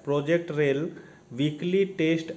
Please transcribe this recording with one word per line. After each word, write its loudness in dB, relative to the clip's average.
Project 0
Rail 0
Weekly 0
Test 0